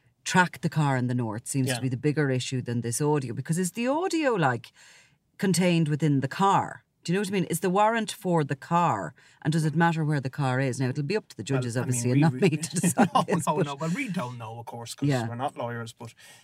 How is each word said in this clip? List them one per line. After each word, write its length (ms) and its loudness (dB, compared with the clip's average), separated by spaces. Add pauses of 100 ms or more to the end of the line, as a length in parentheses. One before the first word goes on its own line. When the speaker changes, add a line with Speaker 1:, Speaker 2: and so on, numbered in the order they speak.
(240)
Speaker 1:
track 380 2
the 80 -2
car 280 2
in 100 0
the 80 0
north 320 -4
seems 220 0
Speaker 2:
Yeah. 60 0
Speaker 1:
to 60 -6
be 80 -2
the 80 -2
bigger 320 0
issue 320 -2
than 200 -2
this 200 -4
audio, 320 0
because 240 -4
is 140 -2
the 160 -2
audio, 480 0
like, 360 0 (640)
contained 500 4
within 340 2
the 60 -2
car? 560 0 (200)
Do 80 -2
you 60 2
know 40 0
what 80 -2
I 20 -6
mean? 140 2
Is 140 -2
the 100 0
warrant 420 2
for 320 0
the 120 -2
car, 580 0 (300)
and 100 2
does 100 2
it 120 0
matter 280 2
where 160 0
the 100 -4
car 300 0
is? 200 0
Now, 100 0
it'll 140 -4
be 140 -2
up 120 -6
to 80 -18
the 100 -10
Speaker 2:
Well, 140 0
Speaker 1:
judges, 160 -4
Speaker 2:
I 40 0
mean, 80 -4
Speaker 1:
obviously, 200 -2
Speaker 2:
we 40 2
Speaker 1:
and 80 6
not 120 6
Speaker 2:
re- 60 -8
Speaker 1:
me 180 6
to 180 -8
decide 360 2
Speaker 2:
<laughs> 20 -2
No, 140 2
Speaker 1:
this, 200 -2
Speaker 2:
no, 100 0
Speaker 1:
but 100 0
Speaker 2:
no. 80 -6
Well, 200 -4
we 140 -4
don't 300 -6
know, 200 -12
of 60 -16
course, 300 -12
'cause 120 -2
Speaker 1:
Yeah. 200 0
Speaker 2:
we're 80 -8
not 200 -4
lawyers, 380 -8
but 200 -16 (300)